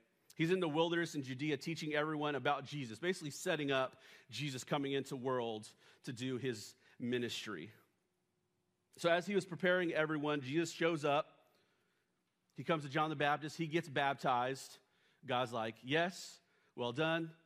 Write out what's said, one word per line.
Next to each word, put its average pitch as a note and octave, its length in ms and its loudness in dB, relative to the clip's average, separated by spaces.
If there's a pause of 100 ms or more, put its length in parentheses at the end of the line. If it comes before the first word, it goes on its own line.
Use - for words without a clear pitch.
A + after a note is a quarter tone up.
(360)
He's E3 160 2
in F#3+ 80 4
the E3+ 100 2
wilderness E3 460 2
in C#3+ 80 -2
Judea C3+ 340 -2
teaching D#3 360 -4
everyone D3 420 2
about C#3 300 0
Jesus, B2+ 340 -8
basically E3+ 320 -2
setting D3+ 400 -2
up C3 260 2 (320)
Jesus C3 340 -4
coming C#3 300 0
into C#3 220 0
world A#2+ 520 0 (360)
to C#3+ 100 -4
do B2+ 240 -2
his A2+ 380 -4 (240)
ministry. A#2 720 -2 (1300)
So E3+ 120 0
as E3+ 160 4
he G3 80 -2
was F#3 120 4
preparing F3+ 480 2
everyone, D3+ 480 0
Jesus D3+ 300 0
shows E3 340 0
up. D3 220 2 (1300)
He C#3 80 -10
comes D#3+ 180 2
to D3 60 -8
John D#3 200 2
the D#3 60 -2
Baptist. C#3+ 420 0
He E3 100 -2
gets D#3+ 200 0
baptized. C3+ 880 0 (480)
God's B2 280 0
like, A2+ 280 -2
"Yes, E3 600 0 (340)
well A#2+ 160 -2
done." D#3+ 420 0 (120)